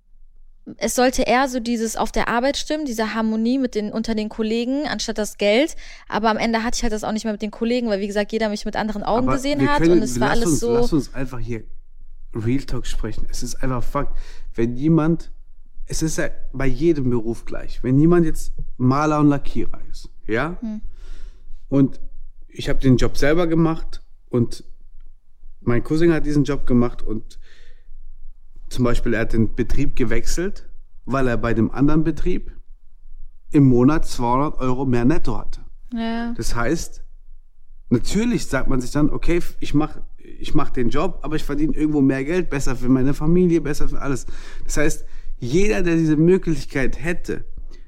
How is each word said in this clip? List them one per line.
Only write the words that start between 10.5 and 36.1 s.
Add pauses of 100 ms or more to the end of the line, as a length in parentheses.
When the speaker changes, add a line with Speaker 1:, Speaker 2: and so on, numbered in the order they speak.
Speaker 2:
uns,
Speaker 1:
so
Speaker 2:
lass
uns
einfach
hier (680)
Real
Talk
sprechen.
Es
ist
einfach
Fakt. (380)
Wenn
jemand, (540)
es
ist
ja (240)
bei
jedem
Beruf
gleich.
Wenn
jemand
jetzt (240)
Maler
und
Lackierer (100)
ist, (200)
ja?
Speaker 1:
Hm. (840)
Speaker 2:
Und (460)
ich
hab
den
Job
selber
gemacht (260)
und (1000)
mein
Cousin
hat
diesen
Job
gemacht
und (1300)
zum
Beispiel,
er
hat
den
Betrieb
gewechselt, (360)
weil
er
bei
dem
anderen
Betrieb (960)
im
Monat
zweihundert
Euro
mehr
netto
hatte. (320)
Speaker 1:
Ja.